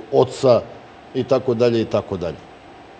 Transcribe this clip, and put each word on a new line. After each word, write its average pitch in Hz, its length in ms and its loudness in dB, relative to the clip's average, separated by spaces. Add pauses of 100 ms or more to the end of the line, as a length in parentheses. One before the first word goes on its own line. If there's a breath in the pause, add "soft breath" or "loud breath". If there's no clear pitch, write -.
(120)
oca 127 500 2 (540)
i 131 80 -2
tako 131 300 0
dalje 117 280 2
i 107 40 0
tako - 320 -4
dalje. 85 200 -6 (640)